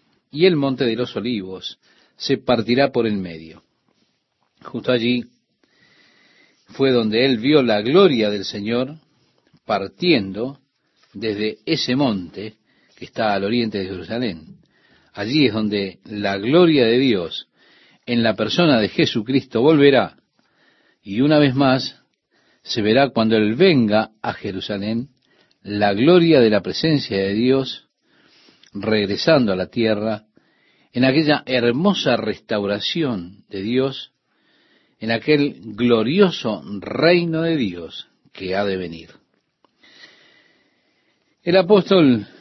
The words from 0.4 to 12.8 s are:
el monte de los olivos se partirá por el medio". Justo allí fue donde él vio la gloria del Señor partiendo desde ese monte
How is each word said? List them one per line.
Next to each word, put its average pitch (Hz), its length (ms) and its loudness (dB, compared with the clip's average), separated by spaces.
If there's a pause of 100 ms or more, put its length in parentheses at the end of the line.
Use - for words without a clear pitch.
el 180 80 2
monte 139 300 -2
de 113 100 0
los 123 200 -6
olivos 95 600 -8 (380)
se 131 240 -4
partirá 120 520 0
por 120 140 -2
el 104 120 -4
medio". 80 440 -12 (1000)
Justo 120 280 -6
allí 120 340 0 (1400)
fue 135 220 -2
donde 113 320 0
él 131 140 2
vio 139 240 2
la 107 220 0
gloria 131 480 2
del 98 140 -6
Señor 120 500 -6 (680)
partiendo 107 960 -2 (540)
desde 107 520 -6
ese 151 300 -4
monte 107 600 -4 (400)